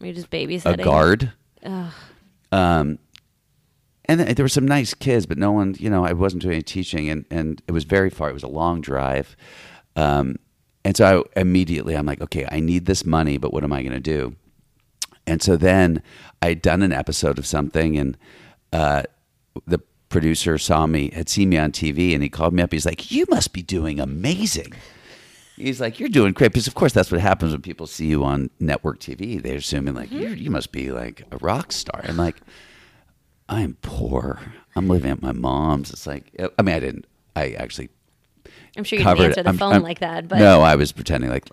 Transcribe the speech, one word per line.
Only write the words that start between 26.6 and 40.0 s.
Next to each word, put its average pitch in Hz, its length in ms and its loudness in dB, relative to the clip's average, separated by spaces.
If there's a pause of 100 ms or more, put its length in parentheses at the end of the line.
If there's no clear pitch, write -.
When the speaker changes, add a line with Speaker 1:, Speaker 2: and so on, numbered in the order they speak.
Speaker 2:
of - 80 -8
course, - 180 2
that's 92 200 2
what 85 80 2
happens 92 320 2
when 69 100 -6
people 80 240 -14
see 80 200 -6
you 76 180 2
on 69 340 -2
network 73 400 -2
T 67 160 -14
V. 104 240 -8
They're 64 200 -6
assuming, 69 360 -4
like, 60 140 -12
Speaker 1:
Mm-hmm. - 120 -10
Speaker 2:
"You're, 226 140 -6
you 85 160 -6
must - 220 -4
be, 65 180 -6
like, 60 400 -10
a 69 60 -12
rock 90 340 -4
star." - 320 -8
And, 82 140 -6
like, 85 240 -2 (1080)
"I'm 98 340 -4
poor. 65 580 -4 (340)
I'm 92 140 -2
living 71 240 2
at - 100 -8
my 64 100 -4
mom's." 69 600 -2
It's - 160 -14
like, 71 160 -10 (340)
I 110 40 6
mean, 92 120 2
I 78 60 -2
didn't, 65 260 -8 (300)
I 71 160 -2
actually 62 380 -12 (840)
Speaker 1:
I'm 214 80 -8
sure - 140 -4
you - 60 2
didn't 90 140 6
Speaker 2:
covered 90 80 8
Speaker 1:
answer 80 160 2
the 180 80 2
Speaker 2:
I'm, 180 80 2
Speaker 1:
phone - 160 2
Speaker 2:
I'm, 190 80 6
Speaker 1:
like 170 160 -6
that, 165 300 -6